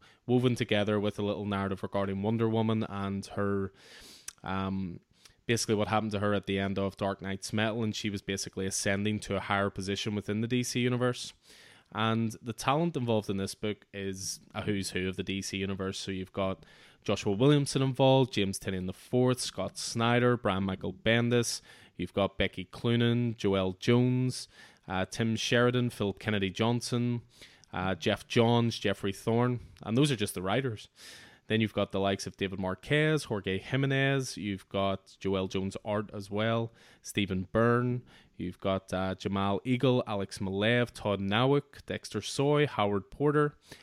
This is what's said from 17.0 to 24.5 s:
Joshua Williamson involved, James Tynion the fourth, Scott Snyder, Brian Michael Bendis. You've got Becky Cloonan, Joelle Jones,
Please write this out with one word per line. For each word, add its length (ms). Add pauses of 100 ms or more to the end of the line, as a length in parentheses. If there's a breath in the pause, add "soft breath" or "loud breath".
Joshua 300
Williamson 500
involved, 500
James 260
Tynion 280
the 60
fourth, 480
Scott 360
Snyder, 600
Brian 260
Michael 300
Bendis. 680 (340 loud breath)
You've 160
got 260
Becky 320
Cloonan, 640
Joelle 440
Jones, 640 (400 loud breath)